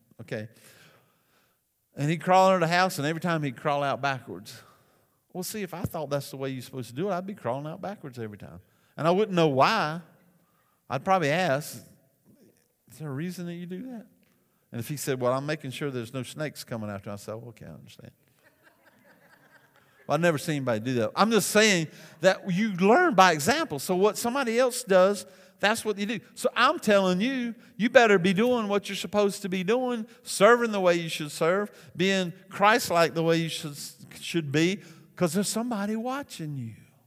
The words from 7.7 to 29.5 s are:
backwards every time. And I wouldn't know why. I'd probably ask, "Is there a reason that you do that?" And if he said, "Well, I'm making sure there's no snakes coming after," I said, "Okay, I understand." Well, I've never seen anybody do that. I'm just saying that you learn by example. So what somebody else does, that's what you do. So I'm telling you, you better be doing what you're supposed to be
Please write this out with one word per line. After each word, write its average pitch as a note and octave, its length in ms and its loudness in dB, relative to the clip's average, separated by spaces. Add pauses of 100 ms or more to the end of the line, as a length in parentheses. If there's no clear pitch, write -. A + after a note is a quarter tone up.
backwards F3 380 -12
every G#2+ 180 -10
time. E2 240 -18 (380)
And D3 100 2
I - 20 6
wouldn't G3 240 2
know E3+ 140 6
why. D#3+ 540 2 (880)
I'd C#3 120 -4
probably F#3 280 2
ask, D3+ 520 -2 (1080)
"Is - 80 -20
there D#3 100 -10
a C#3 40 -8
reason F3 340 -8
that F3 80 -8
you F3 100 -12
do F3+ 200 -10
that?" B3 220 -14 (640)
And - 80 -10
if A#2 100 -10
he D3+ 100 -8
said, C3 200 -4
"Well, B2 140 0
I'm C3+ 140 -4
making D3+ 240 -6
sure C#3+ 200 -8
there's A#2+ 220 -10
no C3 100 -8
snakes D3+ 400 -10
coming A2 280 -8
after," G2+ 200 -10
I G2+ 60 -10
said, G#2 160 -12
"Okay, A#2 320 -16
I D#2 60 -16
understand." - 420 -20 (1900)
Well, - 80 -2
I've D3+ 60 0
never E3+ 160 4
seen D3+ 200 -4
anybody B2 240 -2
do B2+ 160 -4
that. G#2+ 200 0
I'm G3+ 140 4
just G#3+ 200 2
saying G#3 380 4 (320)
that F#3 320 2
you G3+ 220 -2
learn A#3 400 4
by F3+ 180 8
example. E3 460 0
So F3+ 180 -2
what G3 220 2
somebody A#3 400 -2
else B3 240 0
does, F#3+ 420 4 (360)
that's G#3 240 0
what G#3+ 120 -4
you G3+ 80 -4
do. G#3 160 -4 (140)
So - 200 -2
I'm C#4 240 2
telling F#3+ 420 4
you, A#3+ 340 -2 (220)
you G#3 120 0
better A3+ 300 8
be F#3 160 2
doing A3+ 340 2
what G3+ 200 -2
you're G3+ 80 -8
supposed G3+ 460 -2
to G3+ 60 -6
be F#3 160 -2